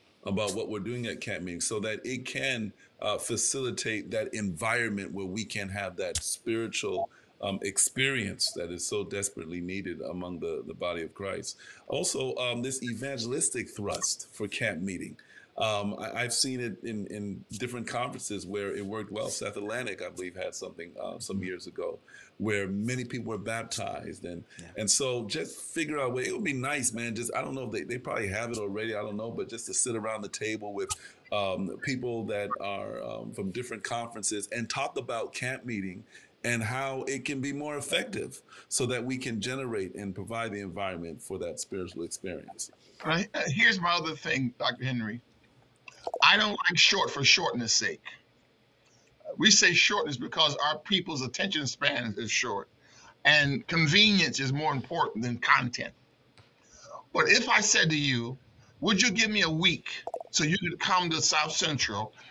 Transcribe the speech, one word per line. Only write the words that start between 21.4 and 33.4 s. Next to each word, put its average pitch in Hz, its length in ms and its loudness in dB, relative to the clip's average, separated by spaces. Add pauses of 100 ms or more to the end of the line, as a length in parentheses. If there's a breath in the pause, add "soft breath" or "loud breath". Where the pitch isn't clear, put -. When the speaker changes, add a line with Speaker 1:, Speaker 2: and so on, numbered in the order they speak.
Speaker 1:
years 92 240 -6
ago 85 320 -6 (400 loud breath)
where 101 280 2
many 113 360 0
people 117 280 -4
were 110 80 -2
baptized. 107 880 -6
And, 87 180 -8 (160 loud breath)
Speaker 2:
Yeah. 85 60 -14 (120 loud breath)
Speaker 1:
and 104 140 0
so 123 340 2
just 131 340 -4
figure 151 400 -2
out 135 80 2
a 123 60 0
way. 127 140 0
It - 60 0
would 220 100 -2
be 156 100 2
nice, 135 400 0
man. 117 220 -2
Just, 117 200 -4
I 127 60 0
don't 143 140 -4
know 131 100 -4
if 113 60 -6
they, 107 120 -2
they 120 140 -4
probably 123 320 -2
have 113 220 -2
it 113 80 -4
already. 107 360 -4
I 104 60 -4
don't 107 160 -6
know. 113 140 -6
But 101 180 -6
just 110 180 -8
to - 60 -10
sit 120 220 2
around 110 260 -4
the 101 80 -8
table 107 440 -4
with, 98 160 -2 (420 loud breath)
um, 98 520 0
people 123 420 -2
that 104 240 -2 (120)
are, 101 420 -6
um, - 300 -8
from 95 180 -4